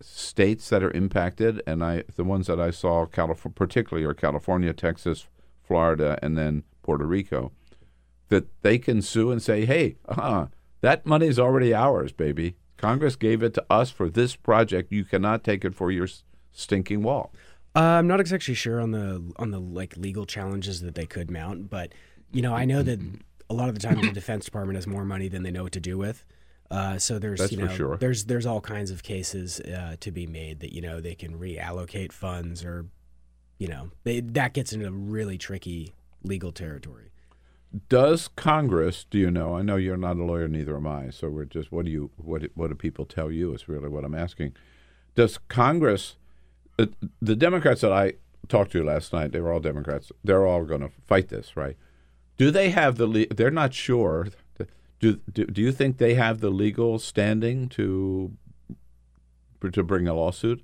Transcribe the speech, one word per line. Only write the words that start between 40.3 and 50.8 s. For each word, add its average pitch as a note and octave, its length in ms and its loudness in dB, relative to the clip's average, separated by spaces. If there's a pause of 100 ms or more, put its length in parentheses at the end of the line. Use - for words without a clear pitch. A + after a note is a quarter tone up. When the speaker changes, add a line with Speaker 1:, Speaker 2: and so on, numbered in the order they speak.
Speaker 1:
neither D2+ 280 -4
am D2 120 -4
I, C#2 220 -6
so D2+ 200 -8
we're D2+ 160 -6
just, D2+ 260 -8
what E2+ 140 -4
do E2 60 -4
you, D2 260 -6
what, D#2+ 260 -6 (120)
what E2 120 -2
do D2+ 80 -6
people D2 300 -6
tell D#2 260 -6
you E2 220 -2
is - 160 -10
really D2 180 -8
what D2 160 -8
I'm D2 120 -6
asking. D#2+ 380 -6 (640)
Does A#2 220 4 (100)
Congress, B2 720 2 (600)
uh, A2 100 4 (340)
the A2 160 2
Democrats D3+ 420 4
that G2+ 140 4
I G2 220 4 (340)
talked G2+ 240 2
to E2+ 100 2
last D2+ 300 -2
night, D#2 180 -2
they E2 80 -4
were E2+ 140 0
all E2 80 0
Democrats, D2 500 -4 (100)
they're F#2+ 240 6
all F2 200 2
gonna C#2+ 240 -4 (160)